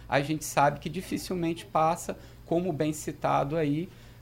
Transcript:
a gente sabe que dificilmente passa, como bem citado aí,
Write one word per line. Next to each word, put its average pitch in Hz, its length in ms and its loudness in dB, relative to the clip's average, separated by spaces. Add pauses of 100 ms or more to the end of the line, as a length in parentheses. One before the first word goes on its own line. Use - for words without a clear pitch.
a 135 140 4
gente 151 240 -2
sabe 147 340 4
que - 80 -8
dificilmente 170 800 -4
passa, 165 520 0 (280)
como 175 260 0
bem 151 220 0
citado 143 640 0
aí, 156 320 2 (320)